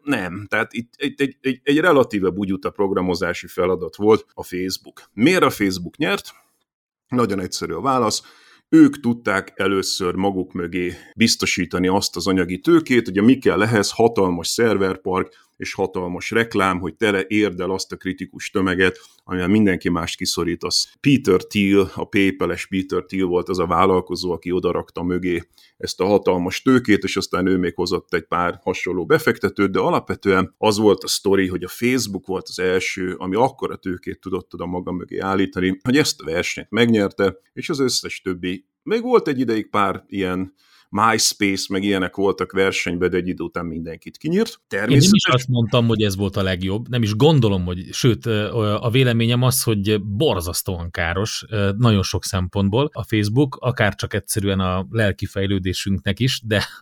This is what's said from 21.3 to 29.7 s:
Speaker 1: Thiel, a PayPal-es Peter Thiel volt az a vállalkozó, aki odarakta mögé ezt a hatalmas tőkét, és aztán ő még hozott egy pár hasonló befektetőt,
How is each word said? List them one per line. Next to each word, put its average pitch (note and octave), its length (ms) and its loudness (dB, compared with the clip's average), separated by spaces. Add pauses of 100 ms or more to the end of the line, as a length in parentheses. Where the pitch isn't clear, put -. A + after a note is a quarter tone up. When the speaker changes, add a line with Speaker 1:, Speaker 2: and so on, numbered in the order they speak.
Speaker 1:
Thiel, G2 500 2
a - 100 -8
PayPal-es F#2 640 0
Peter F#2 380 -4
Thiel F#2+ 220 -2
volt F2 220 0
az F#2 100 -2
a E2+ 80 0
vállalkozó, F2+ 640 0
aki F2 200 -6
odarakta F2 500 -4
mögé F2+ 400 -2 (340)
ezt - 240 -10
a F#2 60 2
hatalmas F#2 560 2
tőkét, B2 420 4
és - 120 -6
aztán F#2 300 -2
ő F#2 100 4
még F2+ 180 -2
hozott F2+ 400 -4
egy E2 120 -4
pár F2 360 -2
hasonló F2+ 440 -4
befektetőt, G#2 640 0